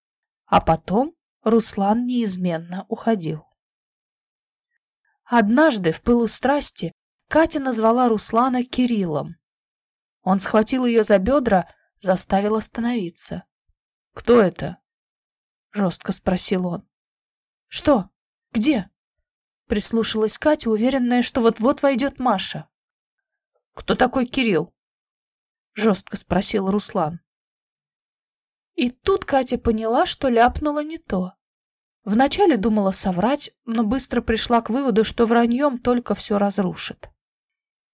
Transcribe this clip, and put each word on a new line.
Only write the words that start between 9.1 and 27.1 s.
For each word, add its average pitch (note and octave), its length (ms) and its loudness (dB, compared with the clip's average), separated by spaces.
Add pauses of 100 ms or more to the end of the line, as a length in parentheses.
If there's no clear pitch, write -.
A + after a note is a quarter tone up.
Он F#3+ 160 2
схватил A3+ 480 0
её A#3 160 2
за G#3 160 4
бёдра, G#3+ 500 2 (300)
заставил G3 560 0
остановиться. A3 920 -6 (680)
«Кто A#3+ 260 4
это?» - 380 -2 (920)
жёстко F3+ 400 -2
спросил F#3 560 -2
он. E3+ 200 -10 (800)
«Что? B3 440 0 (420)
Где?» A3+ 360 0 (800)
прислушалась A3 720 0
Катя, D4+ 320 0
уверенная, A#3+ 520 0
что B3 180 -2
вот-вот A3+ 420 0
войдёт C#4 380 0
Маша. F#3+ 480 -4 (1080)
«Кто - 220 -4
такой B3+ 300 0
Кирилл?» G#3+ 460 -2 (1000)
жёстко G#3 420 -2
спросил F#3+ 540 -2
Руслан. F3 500 -2 (1500)